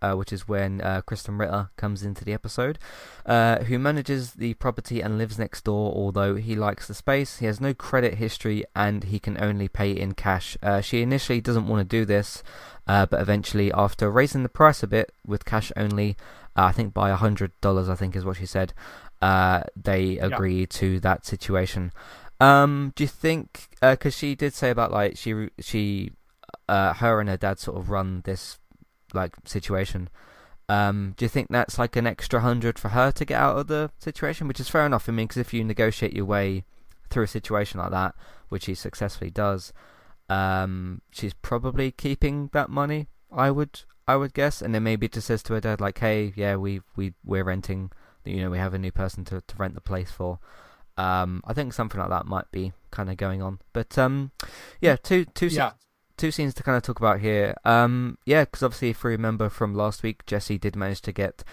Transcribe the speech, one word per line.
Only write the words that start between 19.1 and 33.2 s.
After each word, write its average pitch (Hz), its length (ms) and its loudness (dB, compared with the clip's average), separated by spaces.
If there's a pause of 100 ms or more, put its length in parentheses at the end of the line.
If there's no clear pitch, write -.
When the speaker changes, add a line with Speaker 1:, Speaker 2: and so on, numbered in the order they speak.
Speaker 1:
uh, 92 400 4 (140)
they 95 420 0
Speaker 2:
Yeah. - 80 -2
Speaker 1:
agree 92 400 0
to 95 340 0
that - 260 0
situation. 92 680 -2 (480)
Um, 143 560 8
do 151 80 0
you 139 40 0
think, - 600 -4 (140)
uh, 131 140 8
'cause - 180 -2
she 143 200 -4
did 143 200 -2
say 127 160 0
about, 117 200 0
like, 104 260 0
she, 107 340 -6 (100)
she, 101 520 -4 (560)
uh, 95 260 4
her 113 260 4
and 101 80 -2
her 95 80 0
dad 98 220 -2
sort - 180 -8
of 92 140 -6
run 95 340 -2
this, - 340 -8 (540)
like, 92 320 -4
situation. 95 640 -4 (600)
Um, 101 480 0
do - 80 -2
you 117 40 0
think - 220 -2
that's, - 280 0
like, 120 180 -2
an 120 100 2
extra 117 340 0
hundred 120 380 0
for 104 120 -4
her 127 220 4
to 147 120 -2